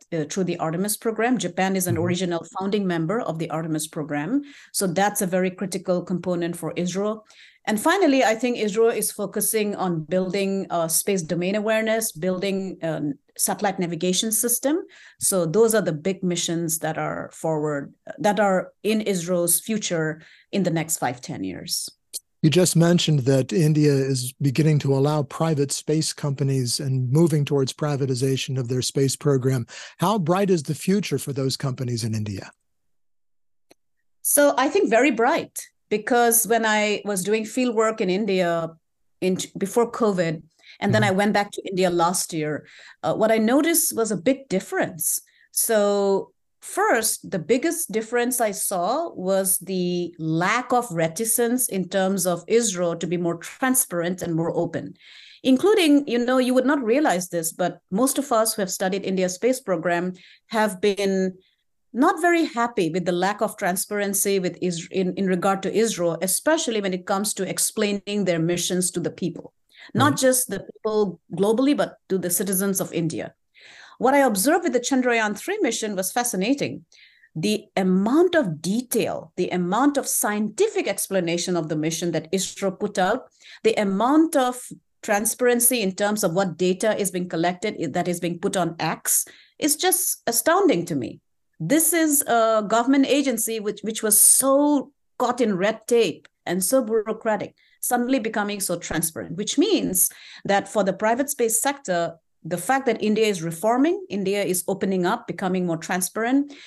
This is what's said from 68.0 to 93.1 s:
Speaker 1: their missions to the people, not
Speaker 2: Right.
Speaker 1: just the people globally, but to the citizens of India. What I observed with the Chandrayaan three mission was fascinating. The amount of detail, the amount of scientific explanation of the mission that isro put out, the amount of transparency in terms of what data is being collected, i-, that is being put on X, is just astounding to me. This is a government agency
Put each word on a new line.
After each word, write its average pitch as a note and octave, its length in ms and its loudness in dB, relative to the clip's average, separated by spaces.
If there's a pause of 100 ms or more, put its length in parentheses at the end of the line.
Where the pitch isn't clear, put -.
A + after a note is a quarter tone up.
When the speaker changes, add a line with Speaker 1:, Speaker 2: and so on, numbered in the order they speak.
Speaker 1:
their E3+ 140 2
missions F3 520 0
to F#3 80 -4
the D#3+ 100 -2
people, - 440 -8 (420)
not C#4 160 4
Speaker 2:
Right. C#4 60 -2 (100)
Speaker 1:
just B3+ 220 2
the G3 100 -6
people G#3+ 640 -4 (120)
globally, A3 440 2
but F#3 180 -2 (140)
to F#3+ 80 0
the F#3 120 -4
citizens F#3+ 520 -2
of F3 100 -6
India. B2+ 420 -4 (640)
What B3+ 160 2
I C#4+ 60 6
observed C4+ 440 4
with E4 100 0
the B3 60 2
Chandrayaan A#3 580 0
three G4 240 -6
mission A3 340 -2
was F#3 160 -4
fascinating. A3+ 720 -2 (500)
The G3+ 300 -2 (100)
amount G#3 600 4
of F3 260 0
detail, F#3+ 760 -2
the F3+ 140 -2
amount A3 480 2
of A#3 100 -2
scientific A3 800 0
explanation F3+ 680 -2
of E3 140 -2
the D#3+ 60 -2
mission D#3+ 360 -2
that D#3+ 200 -4
isro F#3+ 480 -4
put G#3 180 -4
out, G3 320 0 (340)
the A3 120 4
amount A#3+ 600 4
of B3 320 0 (360)
transparency A#3 800 2
in F#3+ 120 0
terms G#3 300 0
of E3+ 100 2
what F3+ 240 0
data F#3 400 2
is F#3 140 -2
being F3+ 180 -4
collected, F3+ 500 -2
i-, E3 120 -4
that F3 160 -2
is F3 120 -2
being E3+ 200 -4
put G3 180 -2
on E3+ 220 -2
X, - 460 -2 (340)
is D4 160 0
just - 500 -2
astounding C#4+ 600 2
to E3 100 -4
me. A#2+ 240 -8 (400)
This C#4+ 340 2
is D#4+ 300 2
a A3 440 2
government B3 400 4
agency A#3 520 0